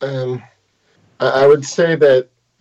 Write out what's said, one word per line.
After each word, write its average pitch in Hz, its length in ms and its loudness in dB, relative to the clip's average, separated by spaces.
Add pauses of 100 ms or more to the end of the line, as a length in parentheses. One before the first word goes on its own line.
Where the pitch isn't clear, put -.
um, 127 420 -8 (760)
I, 127 80 -2 (160)
I 139 60 4
would 143 160 2
say 165 320 -2
that 135 320 2 (320)